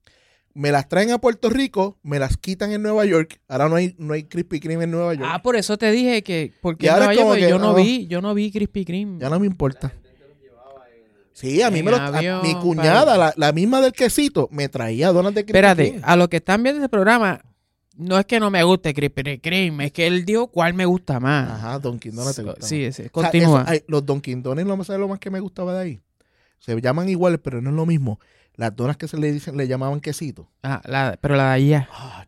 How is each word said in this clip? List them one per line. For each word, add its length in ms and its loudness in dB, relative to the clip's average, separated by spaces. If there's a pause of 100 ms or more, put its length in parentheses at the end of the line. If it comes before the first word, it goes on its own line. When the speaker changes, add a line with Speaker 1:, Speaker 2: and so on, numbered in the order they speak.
(540)
Speaker 1:
Me 180 -2
las 160 0
traen 220 2
a 80 0
Puerto 320 0
Rico, 520 -2
me 160 -4
las 200 -2
quitan 340 -6
en 100 -4
Nueva 220 2
York. 420 0
Ahora 220 0
no 80 2
hay, 220 0
no 160 -6
hay 100 -6
Krispy 340 -6
Kreme 260 -4
en 60 -4
Nueva 240 -2
York. 160 -6
Speaker 2:
Ah, 120 -4
por 120 0
eso 220 0
te 160 0
dije 300 2
que, 300 -6 (100)
porque 240 -2
Speaker 1:
Y 20 6
Speaker 2:
en 60 6
Speaker 1:
ahora 120 6
Speaker 2:
Nueva 60 4
Speaker 1:
es 80 4
como 160 6
Speaker 2:
York, 20 2
pues, 80 4
Speaker 1:
que, 40 6
Speaker 2:
yo 80 4
no 120 2
Speaker 1:
ah, 40 4
Speaker 2:
vi, 320 4
yo 160 -4
no 120 -2
vi 160 -2
Krispy 360 -4
Kreme. 340 -8
Speaker 1:
ya 80 -6
no 100 0
me 80 2
importa. 460 -4 (1400)
Sí, 260 -2
a 100 4
mí 100 0
Speaker 2:
En 40 -4
Speaker 1:
me 60 2
lo, 80 4
a, 80 0
Speaker 2:
avión, 360 -2
Speaker 1:
mi 120 0
cuñada, 500 4
Speaker 2:
para 140 4
Speaker 1:
la, 180 4
la 160 2
misma 300 2
del 100 2
quesito, 580 0
me 200 -4
traía 420 0
donas 220 2
de 100 -2
Krispy 140 2
Speaker 2:
Espérate, 320 4
Speaker 1:
Kreme. 160 -12
Speaker 2:
a 100 4
los 120 4
que 100 -2
están 240 -2
viendo 180 -2
este 80 -2
programa, 540 2 (520)
no 240 -2
es 60 2
que 160 0
no 100 0
me 120 2
guste 320 2
Krispy 440 -6
Kreme, 480 -4
es 60 -6
que 140 0
él 180 0
dijo 220 0
cuál 260 0
me 140 0
gusta 340 0
más. 300 0
Speaker 1:
Ajá, 280 -8
Dunkin' 380 -8
Donuts 200 -4
te 60 -10
Speaker 2:
So, 60 -8
Speaker 1:
gusta 180 -12
Speaker 2:
sí, 100 -4
Speaker 1:
más. 120 -4
Speaker 2:
ese, 140 -10
Speaker 1:
O 20 -12
sea, 60 -14 (200)
Speaker 2:
continúa. 320 6
Speaker 1:
eso, 80 -4
ay, 180 -2
los 180 -2
Dunkin' 360 -4
Donuts, 240 -4
no 120 -4
me 60 -8
sabe 140 -8
lo 100 -4
más 100 -8
que 120 -12
me 100 -8
gustaba 340 -8
de 60 -6
ahí. 200 -10 (580)
Se 220 -4
llaman 300 0
iguales, 340 2
pero 160 -6
no 80 -4
es 80 -2
lo 80 0
mismo. 340 0 (360)
Las 200 -4
donas 220 -2
que 100 -12
se 120 -8
le 120 0
dicen, 280 -6
le 100 -2
llamaban 320 -4
quesito. 480 -10 (140)
Speaker 2:
Ah, 240 -6
la, 340 -2
pero 160 0
la 120 4
de 80 4
allá. 360 4
Speaker 1:
Ah, 360 -18